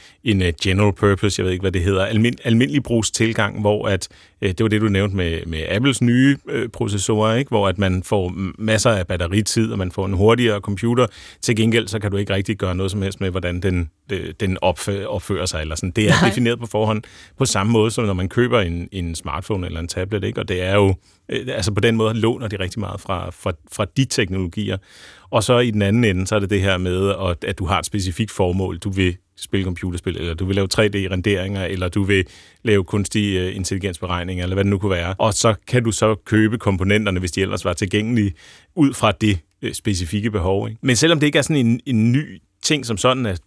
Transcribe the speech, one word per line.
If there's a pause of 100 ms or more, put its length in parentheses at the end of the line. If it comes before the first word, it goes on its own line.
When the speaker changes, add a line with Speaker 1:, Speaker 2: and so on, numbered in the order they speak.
(240)
Speaker 1:
en,
øh, (100)
general
purpose,
jeg
ved
ikke,
hvad
det
hedder,
almin-,
almindelig
brugstilgang,
hvor
at, (340)
øh,
det
var
det,
du
nævnte
med,
med
Apples
nye, (100)
øh,
processorer,
ikke?
Hvor
at
man
får
m-,
masser
af
batteritid,
og
man
får
en
hurtigere
computer. (360)
Til
gengæld,
så
kan
du
ikke
rigtig
gøre
noget
som
helst
med,
hvordan
den, (220)
øh,
den
opfø-,
opfører
sig,
eller
sådan.
Det
er
Speaker 2:
Nej.
Speaker 1:
defineret
på
forhånd (360)
på
samme
måde,
som
når
man
køber
en,
en
smartphone
eller
en
tablet,
ikke?
Og
det
er
jo, (340)
øh,
altså
på
den
måde
låner
de
rigtig
meget
fra,
fra, (200)
fra (100)
de
teknologier. (540)
Og
så
i
den
anden
ende,
så
er
det
det
her
med, (160)
at,
at
du
har
et
specifikt
formål.
Du
vil (220)
spille
computerspil,
eller
du
vil
lave
tre
D-renderinger,
eller
du
vil (400)
lave
kunstig,
øh,
intelligensberegninger,
eller
hvad
det
nu
kunne
være.
Og
så (140)
kan
du
så (100)
købe
komponenterne,
hvis
de
ellers
var
tilgængelige, (440)
ud
fra
det, (240)
øh,
specifikke
behov,
ikke?
Men
selvom
det
ikke
er
sådan
en,
en
ny (220)
ting
som
sådan,
at,